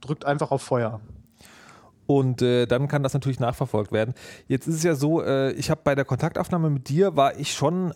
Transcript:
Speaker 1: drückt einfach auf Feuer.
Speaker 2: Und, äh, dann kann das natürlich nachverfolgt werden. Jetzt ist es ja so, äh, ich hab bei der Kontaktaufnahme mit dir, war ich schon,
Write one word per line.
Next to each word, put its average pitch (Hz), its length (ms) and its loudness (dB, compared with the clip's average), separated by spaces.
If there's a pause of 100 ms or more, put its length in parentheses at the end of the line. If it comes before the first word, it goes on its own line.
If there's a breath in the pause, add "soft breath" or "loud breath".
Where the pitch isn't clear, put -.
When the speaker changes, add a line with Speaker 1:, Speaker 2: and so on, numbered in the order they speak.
Speaker 1:
drückt - 240 -8
einfach 143 260 0
auf 139 120 0
Feuer. 117 400 -2 (1080 loud breath)
Speaker 2:
Und, 131 300 2
äh, 123 240 4
dann 123 240 2
kann 143 140 0
das 135 100 -2
natürlich 135 260 -2
nachverfolgt 117 540 -2
werden. 110 220 0 (320 loud breath)
Jetzt 131 200 -2
ist 160 100 0
es 156 60 -2
ja 170 120 4
so, 147 280 2
äh, 135 300 0
ich - 180 -4
hab - 140 -2
bei 143 100 2
der 135 120 0
Kontaktaufnahme 160 640 0
mit 139 180 -2
dir, 170 280 2
war 139 220 4
ich 139 140 -4
schon, 175 420 0